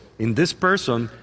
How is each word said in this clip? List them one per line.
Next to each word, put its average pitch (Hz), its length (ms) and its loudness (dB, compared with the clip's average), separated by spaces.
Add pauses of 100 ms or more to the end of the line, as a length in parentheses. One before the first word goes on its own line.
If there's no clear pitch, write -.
(200)
in 110 160 0
this 165 180 2
person, 135 560 0 (140)